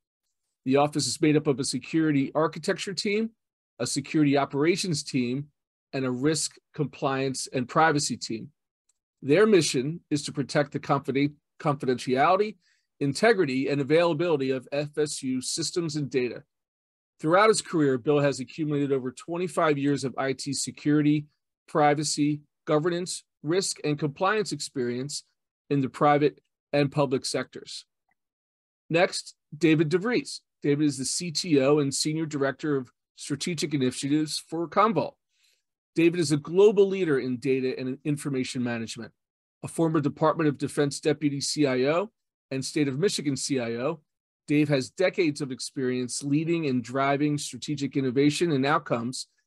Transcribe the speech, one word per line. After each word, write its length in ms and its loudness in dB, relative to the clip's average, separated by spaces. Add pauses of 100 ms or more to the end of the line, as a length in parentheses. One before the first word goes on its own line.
(640)
The 100 2
office 320 2
is 140 -8
made 160 4
up 100 0
of 140 2
a 20 -6
security 720 -2
architecture 580 -4
team, 360 -2 (500)
a 80 -4
security 500 2
operations 640 0
team, 420 -2 (480)
and 100 -4
a 80 -2
risk, 440 -2 (180)
compliance, 800 -4
and 120 -2
privacy 520 0
team. 320 -10 (720)
Their 260 4
mission 640 2
is 140 -2
to 100 -10
protect 400 -2
the 80 -6
confiden-, 540 0 (220)
confidentiality, 1000 0 (420)
integrity, 720 2
and 100 0
availability 720 2
of 240 -4
F 240 -6
S 260 -4
U 180 -4
systems 540 -4
and 140 -4
data. 340 -4 (800)
Throughout 260 4
his 140 4
career, 360 2
Bill 220 2
has 220 2
accumulated 500 -4
over 220 -2
twenty-five 640 -2
years 260 0
of 140 -6
I 160 -2
T 180 -8
security, 760 0 (420)
privacy, 720 2 (260)
governance, 560 0 (200)
risk, 400 -2
and 160 -2
compliance 520 -2
experience 720 -6 (460)
in 100 2
the 80 0
private 540 2 (320)
and 180 2
public 320 0
sectors. 640 -8 (1040)
Next, 460 0 (200)
David 320 4
DeVries. 520 -2 (240)
David 240 2
is 100 -2
the 80 -6
C 240 -6
T 320 2
O 160 4
and 160 0
Senior 320 -2
Director 500 -2
of 140 -4 (260)
Strategic 600 -4
Initiatives 760 0
for 180 -4
Commvault. 460 2 (800)
David 260 4
is 120 0
a 60 2
global 500 6
leader 320 0
in 180 -2
data 400 0
and 260 -6
information 600 -4
management. 480 -6 (500)
A 60 -8
former 340 0
Department 480 0
of 80 0
Defense 420 -2
Deputy 400 -2
C 280 0
I 160 0
O 260 0 (400)
and 160 -4
State 220 0
of 100 -4
Michigan 400 -2
C 220 -2
I 160 -4
O, 260 -4 (460)
Dave 220 2
has 200 0
decades 500 0
of 120 -6
experience 720 -4
leading 420 0
and 180 0
driving 540 0
strategic 580 -6
innovation 560 2
and 140 2
outcomes 640 -2 (200)